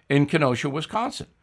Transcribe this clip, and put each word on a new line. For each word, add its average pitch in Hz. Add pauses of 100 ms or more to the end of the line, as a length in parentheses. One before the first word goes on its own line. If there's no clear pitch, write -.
in 143
Kenosha, 143
Wisconsin. 208 (160)